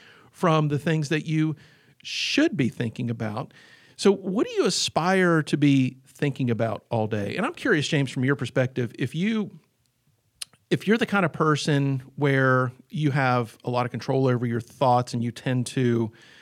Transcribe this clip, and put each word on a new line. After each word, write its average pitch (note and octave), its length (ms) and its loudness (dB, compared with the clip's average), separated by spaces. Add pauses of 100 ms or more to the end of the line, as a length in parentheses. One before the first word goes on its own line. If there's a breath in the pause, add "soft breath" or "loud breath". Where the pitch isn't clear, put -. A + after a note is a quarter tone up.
(320 loud breath)
from D#3 360 2
the D3 100 -2
things D#3 320 -2
that D#3 160 -2
you D#3 300 0 (480 soft breath)
should - 540 -2
be C3+ 100 2
thinking A#2+ 420 -4
about. A2+ 440 -8 (420 soft breath)
So - 160 4
what G3+ 340 0
do B4 80 -10
you F#4+ 120 2
aspire F3 760 2
to - 120 -2
be C#3 420 2 (240)
thinking C#3 280 -2
about A2 400 -2
all A2 180 0
day. G#2 280 -4
And F#3+ 100 -4
I'm E4+ 80 -6
curious, F3 360 0
James, C#3 220 0
from C3+ 120 -2
your C#3 140 2
perspective, B2+ 600 -2
if C#3+ 160 -4
you, G3+ 460 -4 (1120)
if - 180 -2
you're A3 100 4
the A#3 80 0
kind G3 200 2
of D3+ 80 -2
person C#3+ 680 0 (140)
where C3 560 2 (160)
you D3+ 240 -2
have B2 540 0
a - 40 -6
lot B2 160 0
of A#2+ 60 -8
control C3+ 360 -2
over B2 180 0
your A#2 160 -2
thoughts B2 520 0
and A#2+ 80 -2
you A#2 100 -4
tend B2+ 360 -4
to A#2 460 0 (280 loud breath)